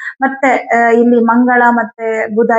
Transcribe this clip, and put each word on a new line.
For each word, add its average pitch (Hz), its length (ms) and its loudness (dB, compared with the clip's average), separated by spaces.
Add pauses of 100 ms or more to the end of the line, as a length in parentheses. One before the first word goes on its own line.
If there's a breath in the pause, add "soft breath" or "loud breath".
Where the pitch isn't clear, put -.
(220 loud breath)
ಮತ್ತೆ, 269 560 -2
ಆ, 233 120 2
ಇಲ್ಲಿ 240 300 2
ಮಂಗಳ 240 500 2
ಮತ್ತೆ 226 680 -4
ಬುಧ 233 240 0